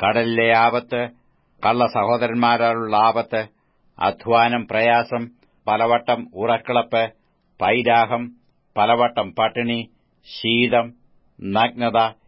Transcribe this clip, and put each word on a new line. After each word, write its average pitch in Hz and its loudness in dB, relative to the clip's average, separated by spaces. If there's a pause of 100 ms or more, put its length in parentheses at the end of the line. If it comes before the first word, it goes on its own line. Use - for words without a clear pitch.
കടലിലെ 113 2
ആപത്ത്, 120 0 (560)
കള്ള 120 2
സഹോദരന്മാരാലുള്ള 117 0
ആപത്ത്, 113 0 (520)
അധ്വാനം, 117 0
പ്രയാസം, 117 0 (400)
പലവട്ടം 117 0
ഉറക്കിളപ്പ്, 113 -2 (500)
പൈരാഹം, 117 0 (420)
പലവട്ടം 113 0
പട്ടിണി, 117 -4 (480)
ശീതം, 120 0 (500)
നഗ്നത 113 -2 (160)